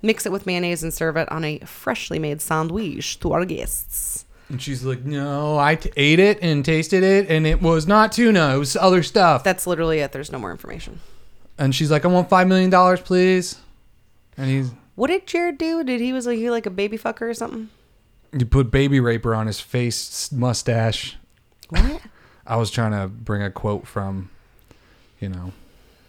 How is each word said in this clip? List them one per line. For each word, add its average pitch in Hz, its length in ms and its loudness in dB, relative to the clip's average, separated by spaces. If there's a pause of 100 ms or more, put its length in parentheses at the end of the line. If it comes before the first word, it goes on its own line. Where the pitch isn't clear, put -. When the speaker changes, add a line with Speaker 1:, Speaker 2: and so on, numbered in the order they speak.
Speaker 1:
mix 220 240 -2
it 202 60 -4
with 196 160 -6
mayonnaise, 175 340 -2
and 165 120 -6
serve 160 240 -2
it 160 140 -2
on 160 120 -6
a 151 160 -6
freshly - 580 -8
made 151 240 -6
sandwich 165 800 -4
to 165 140 -2
our 170 120 0
guests." - 800 -8 (240)
Speaker 2:
And 127 120 -8
she's 131 220 -8
like, 127 220 -6
"No, 147 540 -2
I 147 160 4
t-, - 220 -6
ate 151 220 6
it 208 220 6
and 151 240 0
tasted 160 380 2
it, 196 260 4
and 156 160 2
it 156 160 2
was 165 240 2
not 214 260 4
tuna. 190 440 4
It - 20 2
was 143 180 -2
other 185 280 6
stuff." 170 400 4
Speaker 1:
That's 185 240 0
literally 160 320 0
it. 139 140 -4
There's 143 180 -10
no 139 80 -8
more 98 120 -8
information. - 480 -14 (600)
Speaker 2:
And 135 160 2
she's 147 160 0
like, 156 140 2
"I - 20 4
want 180 220 2
five 185 180 6
million 185 240 4
dollars, 185 300 6
please." 185 560 2 (800)
And 135 120 -4
he's 131 220 0 (240)
Speaker 1:
What 233 120 0
did 370 200 -2
Jared 349 320 -2
do? 330 240 -2
Did 247 180 -4
he, 247 100 -2
was 254 140 -4
he, 233 240 -2
like, 233 160 -2
a 208 60 -4
baby 202 260 -4
fucker 220 320 -8
or 233 60 -6
something? 226 340 -10 (680)
Speaker 2:
You 123 80 0
put 131 240 2
baby 139 300 2
raper 117 340 0
on 110 140 -2
his 104 120 -6
face - 680 -6
s-, - 40 -10
mustache. 117 840 -2 (540)
Speaker 1:
What? 220 320 2 (220)
Speaker 2:
<laughs> - 240 -20
I 113 100 0
was 113 120 0
trying 113 220 -2
to 101 160 -2
bring 107 340 -6
a 101 80 -4
quote 101 380 -6
from, 98 420 -8 (880)
you 101 100 -8
know, 90 220 -10 (580)